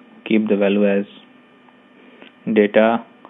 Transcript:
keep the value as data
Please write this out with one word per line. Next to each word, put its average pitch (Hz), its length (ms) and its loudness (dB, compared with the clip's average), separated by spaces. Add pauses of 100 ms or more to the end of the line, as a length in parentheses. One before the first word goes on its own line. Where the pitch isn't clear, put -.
(260)
keep 110 220 -2
the 104 80 0
value 101 320 0
as 101 160 -2 (1500)
data 110 540 2 (260)